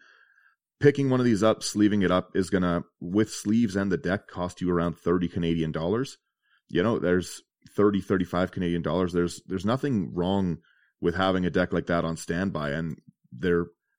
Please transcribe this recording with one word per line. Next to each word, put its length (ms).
Picking 280
one 120
of 60
these 160
up, 200
sleeving 420
it 60
up 260
is 140
gonna, 340
with 320
sleeves 420
and 160
the 60
deck, 320
cost 320
you 100
around 280
thirty 300
Canadian 440
dollars. 460
You 140
know, 160
there's 440
thirty, 280
thirty-five 500
Canadian 300
dollars. 300
There's, 340
there's 180
nothing 500
wrong 440
with 140
having 320
a 40
deck 220
like 140
that 180
on 120
standby, 560
and 240
they're, 340